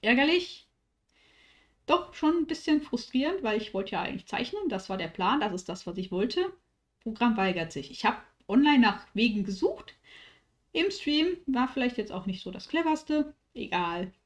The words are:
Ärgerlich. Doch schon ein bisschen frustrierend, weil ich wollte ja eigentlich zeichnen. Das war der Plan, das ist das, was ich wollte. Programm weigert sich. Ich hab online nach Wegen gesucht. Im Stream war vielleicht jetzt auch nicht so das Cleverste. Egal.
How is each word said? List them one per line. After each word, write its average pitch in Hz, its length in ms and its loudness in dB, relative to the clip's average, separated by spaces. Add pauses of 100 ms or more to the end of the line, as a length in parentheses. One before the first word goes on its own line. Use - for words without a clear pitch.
Ärgerlich. 285 640 2 (1160)
Doch - 300 2
schon 311 220 2
ein 320 100 0
bisschen 302 340 0
frustrierend, 294 640 -2
weil 214 180 0
ich - 140 -10
wollte 196 160 -4
ja 175 100 -2
eigentlich - 240 -6
zeichnen. 381 420 -4
Das 190 220 -6
war 190 80 -4
der 170 120 -4
Plan, 214 320 0
das 185 120 -2
ist 185 160 -8
das, 180 160 -8
was 175 120 -8
ich 185 140 -8
wollte. 247 400 -2 (500)
Programm 226 360 0
weigert 180 340 0
sich. - 200 -10
Ich - 120 -12
hab 226 200 0 (240)
online 277 320 6
nach 214 340 4
Wegen 208 300 2
gesucht. 202 500 -2 (800)
Im 339 160 2
Stream 320 460 0 (120)
war 254 200 2
vielleicht 247 300 -2
jetzt 208 160 -6
auch 185 120 -8
nicht 185 160 -6
so - 80 -12
das 185 200 -14
Cleverste. 302 640 0 (200)
Egal. 180 600 -4 (120)